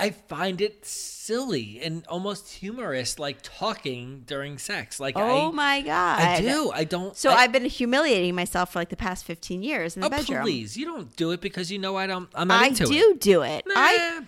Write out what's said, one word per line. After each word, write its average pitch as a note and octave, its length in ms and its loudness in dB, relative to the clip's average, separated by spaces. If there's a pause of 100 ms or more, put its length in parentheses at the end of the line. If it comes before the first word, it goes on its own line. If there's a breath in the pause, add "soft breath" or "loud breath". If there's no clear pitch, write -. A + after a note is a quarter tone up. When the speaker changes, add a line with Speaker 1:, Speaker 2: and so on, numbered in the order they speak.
Speaker 1:
I G3+ 100 0
find F3 500 -6
it G#3 240 -4
silly D#3 1000 -6
and E3 240 -8
almost F#3+ 420 -6
humorous, F#3+ 680 -6
like, C#3+ 220 -6
talking C3 840 -8
during C#3 320 -8
sex. D#3+ 400 -8
Like, C3+ 180 -4
Speaker 2:
Oh B3+ 340 2
Speaker 1:
I, - 20 -6
Speaker 2:
my C#4+ 300 2
God. F3 380 2
Speaker 1:
I F3 200 4
do. C4 340 0
I D#3+ 80 -2
don't, F3+ 340 -4
Speaker 2:
So C4+ 140 4
Speaker 1:
I A#3+ 120 8
Speaker 2:
I've A#3+ 100 4
been B3 120 2
humiliating A#3+ 680 2
myself F3+ 380 -2
for, F3 80 -2
like, E3+ 80 -4
the F3 80 -10
past F#3 280 -6
fifteen F3 380 -8
years G#3 340 -4
in F#3+ 40 -10
the D4+ 80 0
Speaker 1:
Oh, - 20 2
Speaker 2:
bedroom. C#4 320 -4
Speaker 1:
please. A2+ 340 -4
You C4 100 -8
don't A#3+ 280 -12
do E3 160 0
it F3 100 -4
because F3+ 300 -8
you G3+ 80 -6
know F#3+ 180 -4
I F#3+ 120 -2
don't, F#3 260 -6
I'm F3 140 0
not A3+ 160 6
Speaker 2:
I - 40 8
Speaker 1:
into A#3+ 180 2
Speaker 2:
do E4 260 8
Speaker 1:
it. D4 80 -2
Speaker 2:
do F3+ 220 6
it. B2+ 260 -2
Speaker 1:
Nah, G4 80 -2
Speaker 2:
I E4+ 520 4